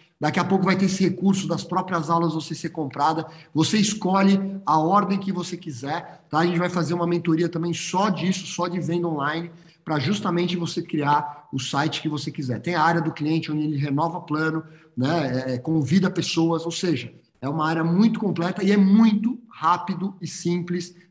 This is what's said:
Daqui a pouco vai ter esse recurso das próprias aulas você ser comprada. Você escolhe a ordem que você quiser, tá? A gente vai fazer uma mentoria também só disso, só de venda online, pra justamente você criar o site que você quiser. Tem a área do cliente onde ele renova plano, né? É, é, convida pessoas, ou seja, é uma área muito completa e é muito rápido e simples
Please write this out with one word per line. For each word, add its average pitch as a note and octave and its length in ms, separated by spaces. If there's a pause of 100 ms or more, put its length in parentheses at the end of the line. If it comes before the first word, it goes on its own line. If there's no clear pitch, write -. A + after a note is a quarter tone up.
(200)
Daqui D3+ 200
a F3 60
pouco F#3+ 200
vai F#3 120
ter G3 80
esse - 180
recurso F#3 440
das E3 160
próprias F3+ 460
aulas E3+ 240
você D#3+ 200
ser D#3 160
comprada. D#3 560 (280)
Você D#3+ 240
escolhe G3 600 (280)
a D3+ 140
ordem F#3+ 400
que G3 120
você E3+ 260
quiser, C#3+ 720
tá? D3+ 100
A E3+ 60
gente F3 140
vai F3+ 100
fazer F3 240
uma E3+ 140
mentoria E3+ 420
também E3+ 240
só F#3+ 360
disso, F3+ 380
só F3 200
de F3+ 120
venda E3+ 280
online, D#3 440 (320)
pra D3+ 160
justamente F3 560
você E3+ 260
criar D3 720
o C3 60
site D3+ 420
que D#3+ 80
você D3 220
quiser. B2 300
Tem F3 140
a D#3 60
área E3+ 200
do D3+ 120
cliente D#3 380
onde D3+ 120
ele D#3 140
renova D3+ 440
plano, D#3+ 440 (300)
né? C3 560
É, - 20
é, B2 40
convida D#3+ 520
pessoas, E3 560
ou E3+ 60
seja, C3 420 (280)
é B2+ 60
uma D#3 220
área E3 140
muito F#3+ 360
completa F3+ 440
e G3 80
é G#3 60
muito G#3 600 (120)
rápido F3+ 720
e D#3+ 60
simples F3 680 (160)